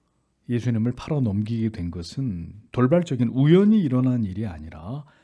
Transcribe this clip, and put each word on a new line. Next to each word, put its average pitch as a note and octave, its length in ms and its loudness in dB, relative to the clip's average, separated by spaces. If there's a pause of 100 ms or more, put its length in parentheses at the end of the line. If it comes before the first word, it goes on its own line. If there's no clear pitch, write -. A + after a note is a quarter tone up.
(500)
예수님을 A#2+ 440 0
팔아넘기게 A2+ 760 -2
된 F2 220 -8
것은 F2 600 -8 (180)
돌발적인 B2+ 580 2
우연히 F#3 520 6
일어난 B2+ 420 0
일이 G2+ 220 -4
아니라 E2 600 -12 (180)